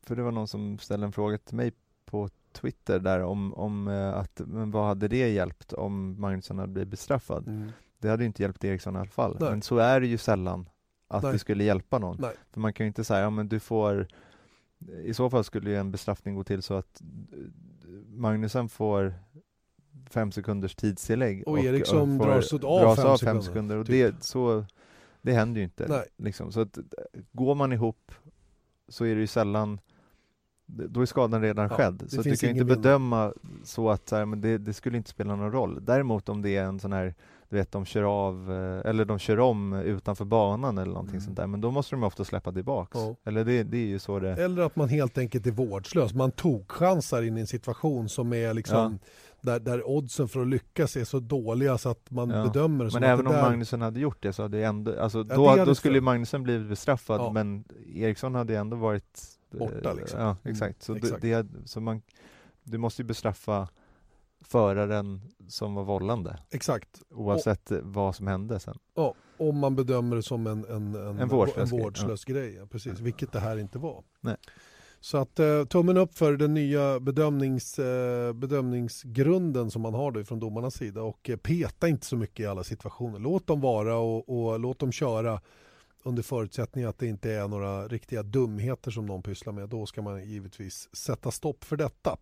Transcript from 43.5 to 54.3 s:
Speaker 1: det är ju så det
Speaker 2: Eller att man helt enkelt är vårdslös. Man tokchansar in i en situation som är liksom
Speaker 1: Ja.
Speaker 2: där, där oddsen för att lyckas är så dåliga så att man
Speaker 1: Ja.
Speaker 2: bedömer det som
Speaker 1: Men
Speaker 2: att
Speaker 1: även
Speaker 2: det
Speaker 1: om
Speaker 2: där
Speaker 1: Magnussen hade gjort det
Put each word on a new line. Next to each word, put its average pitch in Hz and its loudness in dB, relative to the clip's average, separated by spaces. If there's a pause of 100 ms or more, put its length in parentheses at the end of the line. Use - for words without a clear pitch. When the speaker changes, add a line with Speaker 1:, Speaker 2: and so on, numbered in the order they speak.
Speaker 1:
det 104 -4
är 120 0
ju 98 -2
så 98 -4
det 95 -2 (140)
Speaker 2:
Eller 180 0
att 160 -2
man 143 2
helt 135 2
enkelt 123 -2
är 123 0
vårdslös. 107 0
Man 131 2
tokchansar 151 0
in 113 -2
i 113 -2
en 107 -4
situation 120 -2
som 120 -2
är 113 0
liksom 110 2
Speaker 1:
Ja. - -20 (400)
Speaker 2:
där, 120 2
där 123 -4
oddsen 135 0
för 131 -2
att 123 2
lyckas 135 0
är 123 0
så 135 -2
dåliga 123 0
så 127 -2
att - -6
man 120 -2
Speaker 1:
Ja. 123 2
Speaker 2:
bedömer 139 2
det 107 0
som 120 0
Speaker 1:
Men 131 8
Speaker 2:
att 127 10
Speaker 1:
även 127 4
Speaker 2:
det 131 2
Speaker 1:
om - 8
Speaker 2:
där 135 8
Speaker 1:
Magnussen 117 0
hade 113 -2
gjort 139 0
det 98 0